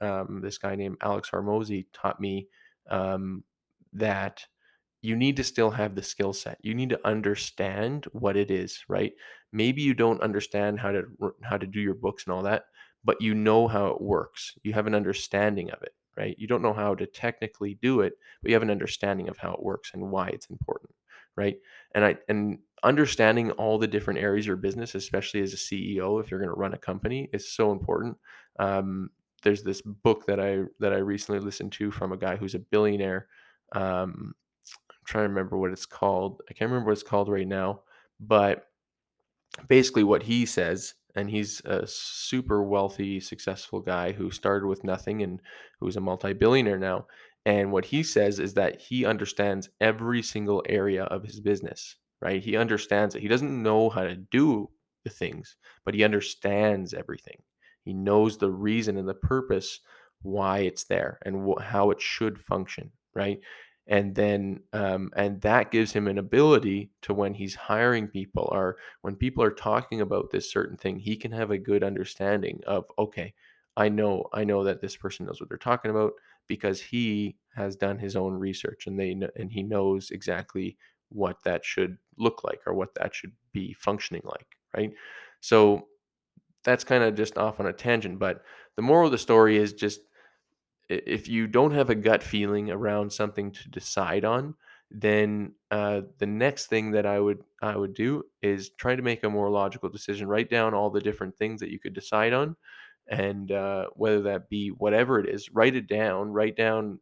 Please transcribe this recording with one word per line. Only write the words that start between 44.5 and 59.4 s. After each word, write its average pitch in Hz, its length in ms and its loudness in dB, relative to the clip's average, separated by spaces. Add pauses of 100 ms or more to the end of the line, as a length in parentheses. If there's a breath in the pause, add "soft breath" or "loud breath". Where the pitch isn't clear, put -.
with 95 180 -4
nothing 104 360 -4
and 92 200 -6 (380 loud breath)
who's 92 180 -4
a 98 40 -6
multi-billionaire 98 800 2
now. 95 280 -4 (380 loud breath)
And 101 260 4
what 92 140 2
he 156 180 0
says 104 360 2
is 98 140 -2
that 95 260 2
he 123 260 -2
understands 101 640 0 (120)
every 113 400 2
single 104 480 0
area 98 340 0
of 95 200 -6
his 107 180 -14
business, 101 560 -4 (240)
right? 95 200 -2
He 104 140 -2
understands 104 600 2
it. - 60 -8
He 104 60 -4
doesn't 127 340 0
know 110 280 4
how 98 140 -2
to 90 120 -4
do 117 540 2 (340)
the 113 60 -8
things, - 480 -8 (260 soft breath)
but 101 100 -2
he 104 100 6
understands 101 920 2
everything. - 480 -12 (420 soft breath)
He 95 100 -8
knows 104 440 4
the 98 120 2
reason 104 480 0
and 95 120 -4
the 95 40 -2
purpose - 680 -2 (400 soft breath)